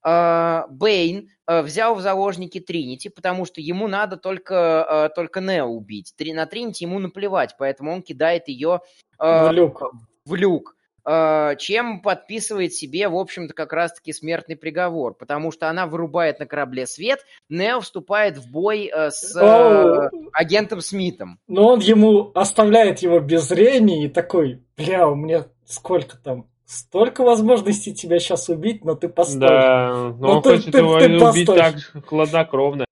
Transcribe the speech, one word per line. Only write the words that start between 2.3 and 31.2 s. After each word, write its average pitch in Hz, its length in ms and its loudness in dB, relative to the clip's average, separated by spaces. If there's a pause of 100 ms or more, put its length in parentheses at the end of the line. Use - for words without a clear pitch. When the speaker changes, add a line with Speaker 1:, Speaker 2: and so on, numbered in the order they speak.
Speaker 1:
Тринити, 160 500 -10
потому 185 360 -6
что - 160 -18
ему 175 260 -6
надо 196 300 -6
только, 165 920 -2
э, 156 60 -12
только 175 260 -8
Нео 185 260 -2
убить. 107 500 -12
Три-, 156 160 -10
на 160 120 -6
Тринити 214 380 -12
ему 180 160 -8
наплевать, 190 580 -6
поэтому 139 360 -6
он 180 100 -10
кидает 165 460 -4
ее, 156 320 -4 (380)
э, 160 280 4
Speaker 2:
В 165 40 4
люк. 160 400 0 (340)
Speaker 1:
в 160 100 -8
люк. 180 400 -2 (280)
Э, 156 540 0
чем 220 460 -6
подписывает 202 720 -6
себе, 160 360 -6
в 165 60 -6
общем-то, 175 400 -8
как 156 180 -10
раз-таки 165 400 -6
смертный 160 420 -10
приговор, 160 600 -6
потому 151 360 -8
что 160 160 -8
она 170 200 -4
вырубает 160 520 -4
на 147 60 -12
корабле 131 400 -8
свет, 240 340 -6 (300)
Нео 208 300 -2
вступает 202 580 -4
в 123 140 -20
бой, 202 420 -2
э, 156 160 -2
с, - 260 -12
э, 175 80 -4
Speaker 2:
О. 202 680 6 (240)
Speaker 1:
агентом 190 480 0
Смитом. 156 680 -8
Speaker 2:
Но 202 220 4
он 247 100 4
ему 208 560 4
оставляет 208 640 4
его 170 200 2
без 151 280 0
зрения 196 580 4
и 143 40 -6
такой, 160 520 -2 (160)
«Бля, 175 300 0
у 143 80 0
меня 156 300 -4 (200)
сколько - 580 -6
там, 127 220 -10 (220)
столько 254 560 -2
возможностей 214 720 2
тебя 170 240 -2
щас - 300 -4
убить, 175 360 -4
но 160 80 -4
ты 175 160 -6
постой». 147 300 -2 (100)
Speaker 3:
Да, 131 440 4
но 123 260 -6
Speaker 2:
Но 135 180 4
Speaker 3:
он 151 60 2
Speaker 2:
ты, - 80 6
Speaker 3:
хочет - 200 2
Speaker 2:
ты, - 60 4
Speaker 3:
его 160 220 4
Speaker 2:
ты 160 80 8
Speaker 3:
убить 165 120 4 (280)